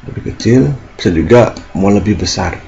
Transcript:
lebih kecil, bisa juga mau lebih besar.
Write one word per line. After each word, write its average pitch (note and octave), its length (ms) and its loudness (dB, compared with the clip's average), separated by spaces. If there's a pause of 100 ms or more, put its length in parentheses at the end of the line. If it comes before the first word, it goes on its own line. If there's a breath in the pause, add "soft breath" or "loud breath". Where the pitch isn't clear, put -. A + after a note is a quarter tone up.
lebih - 240 -10
kecil, C3 400 2 (240)
bisa - 160 -2
juga F2 400 4 (240)
mau F#2+ 160 2
lebih G2+ 240 2
besar. F2+ 400 -4 (120)